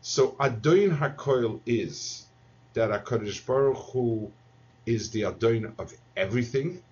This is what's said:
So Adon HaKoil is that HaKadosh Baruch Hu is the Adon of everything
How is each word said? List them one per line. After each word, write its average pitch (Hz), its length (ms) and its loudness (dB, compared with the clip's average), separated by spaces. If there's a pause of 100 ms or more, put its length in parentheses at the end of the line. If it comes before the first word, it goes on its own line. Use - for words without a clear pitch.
So - 380 0
Adon 151 580 4
HaKoil 131 680 0
is 98 600 -4 (480)
that 113 160 2
HaKadosh 104 560 -4
Baruch 135 320 4 (140)
Hu 113 400 -2 (540)
is 110 260 -2
the 107 140 0
Adon 107 520 0
of 90 160 -10 (220)
everything 123 680 -2 (100)